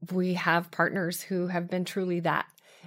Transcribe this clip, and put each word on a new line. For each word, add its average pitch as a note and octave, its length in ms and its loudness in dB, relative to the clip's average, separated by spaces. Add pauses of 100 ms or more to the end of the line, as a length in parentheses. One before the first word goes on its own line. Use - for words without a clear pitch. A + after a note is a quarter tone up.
(120)
we F#3 220 2
have F3 360 2
partners F3 500 0
who F3+ 280 -2
have F3 200 -2
been F3+ 160 0
truly F3+ 360 -2
that. D#3 260 0 (400)